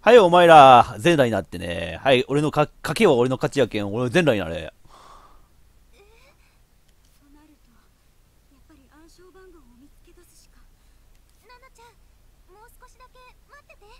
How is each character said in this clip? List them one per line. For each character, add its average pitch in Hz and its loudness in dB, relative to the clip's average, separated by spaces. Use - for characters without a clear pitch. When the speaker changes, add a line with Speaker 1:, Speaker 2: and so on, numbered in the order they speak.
Speaker 1:
は 226 2
い、 240 8
お 180 4
前 175 4
ら、 135 6
全 170 -2
裸 139 0
に 117 -6
な 98 -6
っ - -14
て - -18
ね。 85 -12
は 135 0
い、 127 -2
俺 143 -6
の 151 -6
か-、 151 -4
賭 160 -10
け 220 -2
は 160 2
俺 123 -2
の 131 -6
勝 143 -10
ち 139 -6
や 120 -2
け 107 -10
ん、 101 -10
俺 123 -8
全 170 -4
裸 143 0
に 101 -6
な 82 -10
れ。 82 -14
Speaker 2:
え？ - -20
と 285 -20
な 294 -20
る 302 -20
と、 - -20
や 277 -20
っ 262 -20
ぱ 320 -20
り 285 -20
暗 320 -20
証 359 -20
番 370 -20
号 349 -20
を 294 -20
見 262 -20
つ - -20
け 349 -20
出 349 -20
す - -20
し - -20
か。 - -20
ナ 453 -20
ナ 508 -20
ち 453 -20
ゃ 466 -20
ん、 466 -20
も 415 -20
う 466 -20
少 494 -20
し - -20
だ 508 -20
け 508 -20
待 571 -20
っ 554 -20
て - -20
て。 403 -20